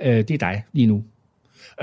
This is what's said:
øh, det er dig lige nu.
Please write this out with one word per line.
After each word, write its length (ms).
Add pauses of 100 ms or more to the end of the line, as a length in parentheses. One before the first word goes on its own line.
øh, 160
det 140
er 60
dig 260 (100)
lige 140
nu. 160 (800)